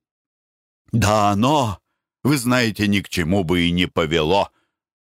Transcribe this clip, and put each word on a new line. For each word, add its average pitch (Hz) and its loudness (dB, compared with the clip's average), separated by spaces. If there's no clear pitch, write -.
Да 104 2
оно, 117 0
вы 147 0
знаете, 117 0
ни 101 2
к - -10
чему 90 -2
бы 87 0
и 85 0
не 87 0
повело. 82 0